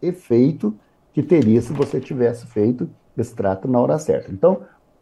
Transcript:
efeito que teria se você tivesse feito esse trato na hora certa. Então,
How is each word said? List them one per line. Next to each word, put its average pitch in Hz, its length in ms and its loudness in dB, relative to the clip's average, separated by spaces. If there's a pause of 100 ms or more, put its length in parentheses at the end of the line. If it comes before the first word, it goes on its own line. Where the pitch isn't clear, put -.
efeito 156 720 0 (400)
que 151 80 -2
teria 117 400 4
se 151 120 -8
você 139 260 -2
tivesse 120 480 -4
feito 123 420 -2 (280)
esse - 180 -6
trato 98 320 -4
na 123 120 2
hora 143 200 0
certa. - 320 -4
Então, 185 300 0 (400)